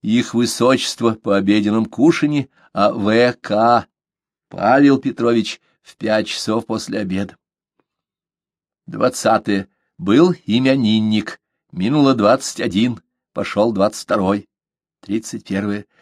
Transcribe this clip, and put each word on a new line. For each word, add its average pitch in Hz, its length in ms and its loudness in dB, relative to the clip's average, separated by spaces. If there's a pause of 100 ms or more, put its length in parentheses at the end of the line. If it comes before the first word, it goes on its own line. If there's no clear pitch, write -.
Их 113 320 0
высочество 120 760 0
по 101 260 -2
обеденном 104 480 0
кушанье, 147 640 0 (240)
а 104 180 2
В 117 480 2
К 113 460 0 (640)
Павел 131 480 4
Петрович — 120 640 -2 (200)
в - 140 -20
пять 107 300 -2
часов - 400 -4
после 110 320 -6
обеда. 98 400 -6 (1500)
Двадцатое. 110 840 -2 (280)
Был 139 380 4 (100)
именинник. 110 960 0 (320)
Минуло 131 420 2
двадцать 113 460 0
один, 113 400 -2 (320)
пошел 110 400 -2
двадцать 98 300 -2
второй. 101 480 -2 (500)
Тридцать 110 440 -8
первое. 101 420 -6 (160)